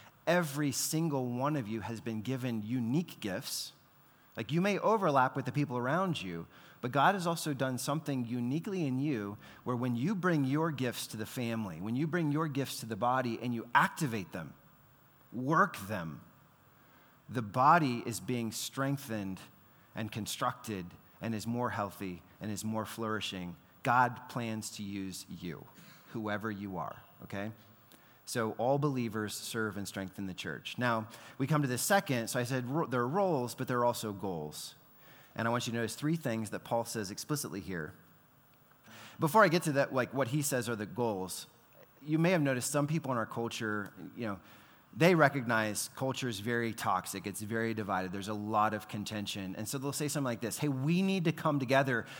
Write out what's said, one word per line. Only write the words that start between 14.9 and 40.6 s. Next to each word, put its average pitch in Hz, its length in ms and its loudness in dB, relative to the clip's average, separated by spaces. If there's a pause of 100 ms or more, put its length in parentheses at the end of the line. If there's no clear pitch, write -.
work 160 460 4 (100)
them, 85 340 -4 (1080)
the 117 120 -2
body 127 640 6
is 110 140 -4
being 117 320 -2
strengthened 110 880 -2 (560)
and 110 160 -4
constructed 110 760 -4 (360)
and 113 140 -2
is 104 100 -6
more 120 260 0
healthy 98 520 -6 (180)
and 107 100 -4
is 98 120 -6
more 110 220 -2
flourishing. 104 720 -4 (280)
God 120 460 2
plans 110 420 -6
to - 120 -10
use 98 460 -8
you, 82 360 -8 (480)
whoever 107 380 -2
you 98 260 -6
are, - 240 -6 (220)
okay? 104 280 -6 (760)
So 110 320 -2
all 131 200 4
believers 117 560 0
serve 110 440 -4
and 98 100 -6
strengthen 98 400 -6
the 92 60 -6
church. - 440 -8
Now, 117 300 2 (300)
we 135 100 0
come 151 140 4
to 139 60 2
the 123 100 0
second. 131 500 2
So - 120 0
I 123 40 2
said 123 260 -2
ro-, 139 160 0
there 123 160 0
are 120 60 2
roles, 151 480 2
but 127 120 -4
there 127 120 2
are 120 60 4
also 120 260 0
goals. 90 640 -6 (640)
And 113 100 0
I 117 40 2
want 120 160 0
you 120 40 -4
to 113 60 -2
notice 113 180 -2
three 156 220 0
things 110 320 -2
that 98 160 -8
Paul 117 180 0
says 104 280 -6
explicitly 101 500 -6
here. 85 320 -6 (1300)
Before 165 240 8
I 196 40 10
get 170 160 4
to 156 100 0
that, 135 200 4
like, 127 200 2
what 127 140 2
he 147 140 0
says 123 260 0